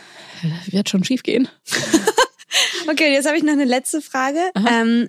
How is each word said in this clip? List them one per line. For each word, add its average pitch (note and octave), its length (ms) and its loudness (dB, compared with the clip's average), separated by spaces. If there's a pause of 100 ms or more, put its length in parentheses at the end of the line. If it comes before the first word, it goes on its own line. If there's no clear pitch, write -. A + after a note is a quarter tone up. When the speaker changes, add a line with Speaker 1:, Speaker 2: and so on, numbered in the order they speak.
(680)
Speaker 1:
Wird G3 220 -2
schon F#3 160 0
schief B3+ 180 -2
gehen. - 260 0 (180)
<laughs> - 220 -4 (1000)
Speaker 2:
Okay, D4+ 220 2
jetzt C#4 160 2
habe D4+ 100 0
ich D#4 60 0
noch D4+ 80 2
eine C#4+ 120 2
letzte C4 380 -2
Frage. C#4+ 520 -2
Speaker 1:
Aha. A#3 280 2
Speaker 2:
Ähm, A#3 260 2